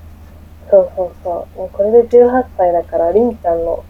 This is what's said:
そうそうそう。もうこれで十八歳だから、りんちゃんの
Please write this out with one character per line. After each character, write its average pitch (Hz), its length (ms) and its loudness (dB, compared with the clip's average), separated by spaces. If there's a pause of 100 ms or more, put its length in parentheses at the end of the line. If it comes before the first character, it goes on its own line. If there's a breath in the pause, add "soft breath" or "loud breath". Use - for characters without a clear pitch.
(680)
そ 196 120 4
う 180 160 -2
そ 185 80 -4
う 165 80 -10 (100)
そ 175 320 -8
う。 - 40 -20
も 185 80 -12
う - 40 -14
こ - 140 -4
れ 214 80 -2 (100)
で 226 60 -2
十 240 200 6
八 254 160 0 (120)
歳 180 160 0
だ 170 100 0
か 165 160 -6
ら、 165 140 0
り 202 80 2
ん 233 160 -2
ち - 100 -8
ゃ 165 80 0
ん 165 100 -4
の - 260 -6